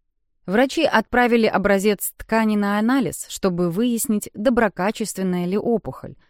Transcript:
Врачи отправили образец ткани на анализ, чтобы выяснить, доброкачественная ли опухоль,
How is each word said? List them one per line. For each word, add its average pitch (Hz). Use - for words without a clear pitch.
Врачи 262
отправили 233
образец 196
ткани 220
на 202
анализ, 226
чтобы 175
выяснить, 220
доброкачественная 196
ли 185
опухоль, -